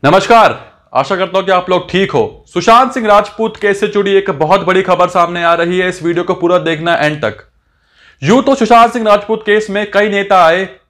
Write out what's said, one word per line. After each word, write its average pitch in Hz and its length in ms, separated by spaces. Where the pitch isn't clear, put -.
नमस्कार, 190 540
आशा 139 220
करता 180 220
हूं 190 60
कि 190 80
आप 180 180
लोग 180 200
ठीक 185 200
हो। 117 380
सुशांत 233 440
सिंह 233 140
राजपूत 214 500
केस 202 240
से 214 80
जुड़ी 202 260
एक 196 160
बहुत 160 300
बड़ी 185 220
खबर 180 260
सामने 175 360
आ 170 100
रही 170 240
है, 185 100
इस 175 140
वीडियो 170 220
को 185 100
पूरा 180 240
देखना 165 380
एंड 151 260
तक। 107 220
यूं 220 200
तो 269 120
सुशांत 233 380
सिंह 233 140
राजपूत 214 360
केस 214 280
में 202 200
कई 208 180
नेता 196 360
आए 175 200